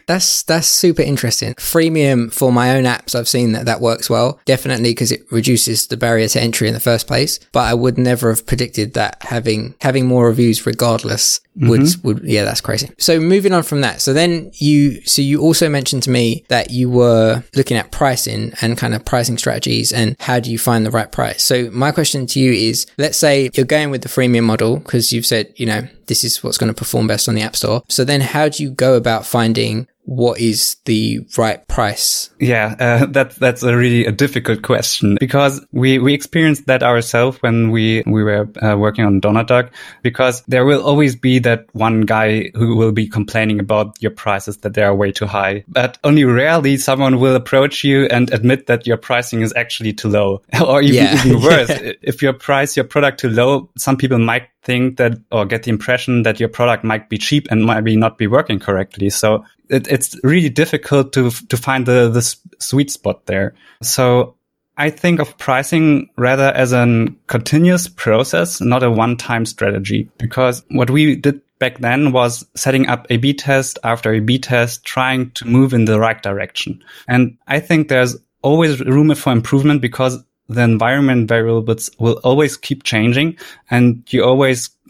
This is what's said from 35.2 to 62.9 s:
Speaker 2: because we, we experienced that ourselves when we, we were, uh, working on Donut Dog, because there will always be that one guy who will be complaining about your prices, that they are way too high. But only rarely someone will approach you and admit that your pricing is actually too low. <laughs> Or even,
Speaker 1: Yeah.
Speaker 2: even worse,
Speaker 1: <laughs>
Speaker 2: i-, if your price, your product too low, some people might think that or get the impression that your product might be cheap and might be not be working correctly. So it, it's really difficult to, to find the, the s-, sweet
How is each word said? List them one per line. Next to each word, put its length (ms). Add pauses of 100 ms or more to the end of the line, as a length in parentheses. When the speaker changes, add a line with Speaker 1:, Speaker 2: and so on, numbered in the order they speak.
Speaker 2:
because 520
we, 260
we 160
experienced 540
that 160
ourselves 580
when 300
we, 340
we 180
were, 240 (140)
uh, 160
working 260
on 160
Donut 280
Dog, 240 (320)
because 440
there 160
will 200
always 320
be 240
that 340
one 280
guy 520
who 220
will 160
be 160
complaining 520
about 400
your 120
prices, 460
that 180
they 80
are 100
way 180
too 140
high. 420
But 360
only 200
rarely 540
someone 420
will 160
approach 480
you 220
and 260
admit 360
that 180
your 120
pricing 440
is 140
actually 380
too 160
low. 340 (100)
<laughs> 100
Or 200
even, 140
Speaker 1:
Yeah. 280
Speaker 2:
even 160
worse, 280
Speaker 1:
<laughs> 20
Speaker 2:
i-, 320
if 180
your 120
price, 440
your 80
product 360
too 80
low, 460
some 220
people 220
might 300 (140)
think 340
that 160 (180)
or 140
get 180
the 80
impression 520
that 160
your 100
product 340
might 260
be 100
cheap 320
and 140
might 160
be 140
not 240
be 80
working 320
correctly. 520
So 340 (240)
it, 180
it's 360
really 260
difficult 640
to, 160
to 280
find 280
the, 240
the 100
s-, 180 (220)
sweet 300